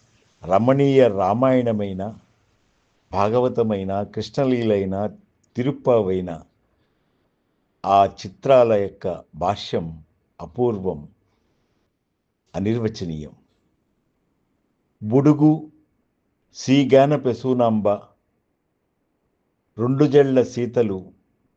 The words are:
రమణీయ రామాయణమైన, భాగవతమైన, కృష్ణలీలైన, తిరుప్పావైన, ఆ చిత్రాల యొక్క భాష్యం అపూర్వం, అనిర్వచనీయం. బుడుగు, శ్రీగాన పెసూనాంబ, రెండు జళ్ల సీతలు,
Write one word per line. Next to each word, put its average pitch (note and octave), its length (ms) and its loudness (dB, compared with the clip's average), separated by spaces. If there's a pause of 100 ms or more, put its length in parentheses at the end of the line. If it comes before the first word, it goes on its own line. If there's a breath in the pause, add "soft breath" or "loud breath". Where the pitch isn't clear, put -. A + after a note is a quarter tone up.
(440)
రమణీయ C3 640 4
రామాయణమైన, G#2+ 1040 -2 (1000)
భాగవతమైన, G#2+ 880 -2
కృష్ణలీలైన, G#2+ 1040 -2 (500)
తిరుప్పావైన, G2+ 840 -2 (1500)
ఆ G2 200 4
చిత్రాల A#2 680 2
యొక్క G2 500 -4 (120)
భాష్యం E2 680 -6 (380)
అపూర్వం, F#2 680 -6 (1500)
అనిర్వచనీయం. G2 760 -6 (1700)
బుడుగు, D3 680 2 (840)
శ్రీగాన C3+ 640 4
పెసూనాంబ, A#2+ 720 0 (1900)
రెండు C3 260 0
జళ్ల C3+ 380 4
సీతలు, A2+ 720 -4 (440)